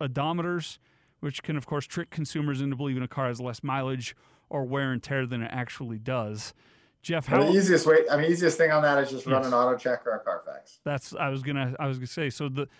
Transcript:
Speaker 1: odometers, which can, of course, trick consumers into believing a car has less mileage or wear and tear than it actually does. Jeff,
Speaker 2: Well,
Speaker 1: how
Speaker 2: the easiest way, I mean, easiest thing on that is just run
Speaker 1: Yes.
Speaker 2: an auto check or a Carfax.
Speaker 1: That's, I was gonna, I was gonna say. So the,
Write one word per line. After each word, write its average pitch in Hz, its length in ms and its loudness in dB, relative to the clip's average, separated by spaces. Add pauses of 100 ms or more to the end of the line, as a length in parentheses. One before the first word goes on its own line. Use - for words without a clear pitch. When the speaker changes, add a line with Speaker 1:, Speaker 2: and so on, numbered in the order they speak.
Speaker 1:
odometers, 160 800 -4 (400)
which 143 240 -8
can, 156 120 -4
of 139 120 -6
course, 143 180 -4
trick - 240 -8
consumers 147 520 -2
into 139 140 -2
believing 127 280 -2
a 123 40 -4
car 131 200 -4
has 120 120 -4
less 123 240 -8
mileage 131 520 -4 (340)
or 139 140 -2
wear 135 280 -2
and 120 120 -4
tear 131 240 -2
than 120 160 -4
it 117 100 -8
actually 120 460 -8
does. 110 560 -6 (480)
Jeff, 160 260 -4
Speaker 2:
Well, 135 160 6
Speaker 1:
how 165 60 6
Speaker 2:
the 190 40 6
easiest 180 300 6
way, 156 120 8 (120)
I 147 80 4
mean, 160 140 4
easiest 170 260 2
thing 160 140 6
on 151 100 6
that 143 220 6
is 131 80 -4
just 131 160 -8
run 131 160 4
Speaker 1:
Yes. 127 40 -2
Speaker 2:
an 123 60 0
auto 123 240 4
check 123 300 -2
or 113 80 0
a 104 40 -6
Carfax. - 640 -8
Speaker 1:
That's, 143 300 -4
I 143 160 -2
was 135 140 -4
gonna, 135 360 -2
I 151 60 -2
was 131 140 -4
gonna 127 80 -8
say. 147 240 -4
So 147 180 -6
the, 135 180 -4 (120)